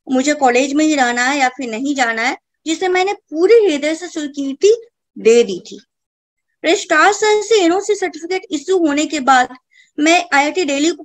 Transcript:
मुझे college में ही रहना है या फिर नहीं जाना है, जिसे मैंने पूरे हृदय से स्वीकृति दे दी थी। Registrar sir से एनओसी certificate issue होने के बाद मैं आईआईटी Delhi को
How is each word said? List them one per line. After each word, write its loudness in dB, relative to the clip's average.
मुझे 0
college 2
में 2
ही 2
रहना 0
है -2
या 2
फिर -8
नहीं -4
जाना -2
है, -4
जिसे -2
मैंने 0
पूरे 0
हृदय 2
से -10
स्वीकृति -2
दे 4
दी -8
थी। -20
Registrar 2
sir 0
से 2
एनओसी 0
certificate -6
issue -2
होने 0
के -6
बाद 2
मैं 2
आईआईटी 0
Delhi -2
को -8